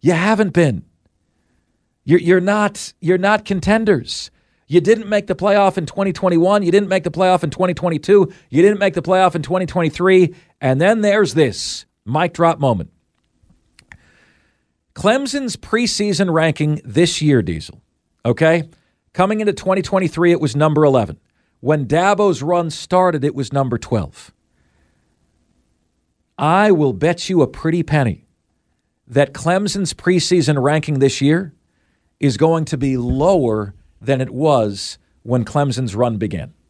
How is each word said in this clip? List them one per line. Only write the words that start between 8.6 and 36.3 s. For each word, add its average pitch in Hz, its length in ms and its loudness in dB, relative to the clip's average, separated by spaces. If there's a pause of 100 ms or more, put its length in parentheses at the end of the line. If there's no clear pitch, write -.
didn't 202 160 4
make 190 160 -2
the 170 80 -4
playoff 185 320 2
in 170 80 -4
twenty 185 240 -4
twenty-three. 175 680 2 (280)
And 131 180 0
then 214 220 2
there's 202 320 2
this - 500 -2 (220)
mic 160 260 -2
drop 165 260 0
moment. 120 320 -2 (2000)
Clemson's 262 600 -2
preseason 202 760 -2
ranking 156 520 0
this 147 360 0
year, 143 220 2
Diesel, 80 400 -8 (420)
okay? 160 440 2 (440)
Coming 202 280 -2
into 208 120 0
twenty 190 300 -2
twenty-three, 175 480 0
it 170 100 2
was 135 140 -2
number 151 300 2
eleven. 117 340 2 (400)
When 143 280 -2
Dabo's 180 580 0
run 170 260 -2
started, 175 540 -2
it 147 100 -2
was 131 180 -8
number 135 240 -2
twelve. - 560 -6 (2000)
I 185 320 2
will 151 220 2
bet 165 360 -2
you 180 140 2
a 127 60 2
pretty 165 340 -4
penny 139 460 -2 (800)
that 139 260 0
Clemson's 190 600 -2
preseason 156 680 0
ranking 147 380 0
this 135 200 2
year 160 340 0 (680)
is 135 160 0
going 160 300 2
to 143 120 -6
be 135 180 -2
lower 123 760 0 (260)
than 127 200 -2
it 120 100 -6
was 120 680 -2 (260)
when 120 200 -2
Clemson's 127 520 -4
run 113 220 0
began. 87 360 -8 (160)